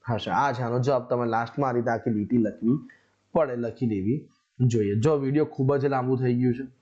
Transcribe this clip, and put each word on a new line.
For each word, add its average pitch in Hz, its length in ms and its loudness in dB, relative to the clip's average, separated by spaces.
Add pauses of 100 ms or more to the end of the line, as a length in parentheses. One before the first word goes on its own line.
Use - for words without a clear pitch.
(120)
હશે. 107 200 -4
આ 135 200 0
છે 120 120 -6
આનો 120 160 -2
જવાબ. 123 300 0
તમે 120 160 0
લાસ્ટમાં 120 440 -2
આ 123 40 -2
રીતે 120 180 0
આખી 117 200 -2
લીટી 104 260 0
લખવી 113 400 2 (560)
પડે, 143 220 0
લખી 120 320 -4
દેવી 107 420 -2 (380)
જોઈએ. 107 320 2
જો 151 180 2
વીડિયો 139 280 0
ખૂબ 143 300 0
જ 139 100 0
લાંબુ 131 300 0
થઈ 123 200 0
ગયું 123 180 2
છે 131 180 -6 (100)